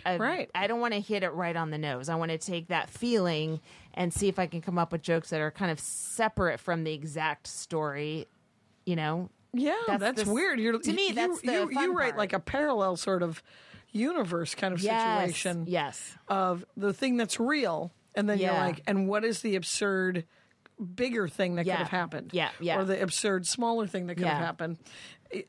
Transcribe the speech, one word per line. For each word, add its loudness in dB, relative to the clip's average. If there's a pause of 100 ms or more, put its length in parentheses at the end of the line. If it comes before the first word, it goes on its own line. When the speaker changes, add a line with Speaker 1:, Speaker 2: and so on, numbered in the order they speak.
Speaker 1:
of 0
Speaker 2:
Right. -2
Speaker 1:
I 0
don't 0
wanna 0
hit 0
it 0
right -2
on 0
the -2
nose. -2
I 0
wanna 0
take -4
that 0
feeling 2 (340)
and 0
see 2
if 0
I 2
can -6
come -2
up 0
with -4
jokes 0
that 0
are 0
kind -2
of -2
separate 0
from 0
the -2
exact -4
story, -4 (600)
you 2
know? -2 (240)
Speaker 2:
Yeah, 2 (120)
Speaker 1:
That's 2
Speaker 2:
that's 0
Speaker 1:
the 0
s-, 2
Speaker 2:
weird. 2
You're, 2
Speaker 1:
to -2
me, 2
Speaker 2:
you, 0
Speaker 1:
that's 0
the 0
Speaker 2:
you, 2
you -4
Speaker 1:
fun 2
Speaker 2:
write, 2
Speaker 1:
part. -2
Speaker 2:
like, 0
a 0
parallel 2
sort 0
of -2 (480)
universe 0
kind 0
of -2
Speaker 1:
Yes, 2
Speaker 2:
situation 0
Speaker 1:
yes. -2 (140)
Speaker 2:
of 2 (120)
the 2
thing 2
that's 0
real, 2 (220)
and 2
then 4
you're 4
Speaker 1:
Yeah. 4
Speaker 2:
like, 0
"And 2
what 2
is 0
the 2
absurd 0 (720)
bigger 0
thing 0
that 0
could 2
Speaker 1:
Yeah. 2
Speaker 2:
have 0
happened?" -2
Speaker 1:
Yeah, 2 (100)
yeah. 0
Speaker 2:
Or 2
the 0
absurd 0
smaller 0
thing -4
that -6
could 0
have 2
Speaker 1:
Yeah. 0
Speaker 2:
happened. -4 (720)